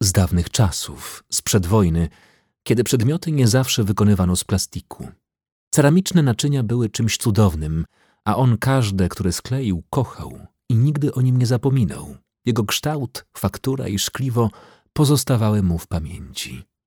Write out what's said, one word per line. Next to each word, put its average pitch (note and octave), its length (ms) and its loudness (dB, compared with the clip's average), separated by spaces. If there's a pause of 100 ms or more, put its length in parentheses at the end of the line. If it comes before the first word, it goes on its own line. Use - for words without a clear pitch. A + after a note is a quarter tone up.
z F#2+ 100 0
dawnych F2 380 2
czasów, - 800 -4
sprzed - 340 0
wojny, E2+ 440 2 (540)
kiedy A#2 200 0
przedmioty D3 480 0
nie C#3 160 2
zawsze B2+ 360 2
wykonywano G2 520 4
z - 80 -2
plastiku. - 640 -6 (640)
Ceramiczne E3 500 4
naczynia C#3 420 0
były A#2 260 -2
czymś A2+ 280 -2
cudownym, E2 680 0 (400)
a G#2 100 0
on A#2+ 220 2
każde, G2+ 520 0
które F2+ 220 -2
skleił, A2 580 -4
kochał - 580 -6 (220)
i B2 60 2
nigdy C#3+ 380 2
o B2+ 80 -2
nim B2+ 160 2
nie B2 80 2
zapominał. A#2 680 0 (300)
Jego A#2 180 0
kształt, D3 600 -6 (120)
faktura C3 500 -4
i G2 120 -4
szkliwo A#2+ 500 -2 (440)
pozostawały A#2 680 2
mu F2 140 2
w - 100 -12
pamięci. D#2 760 -10 (240)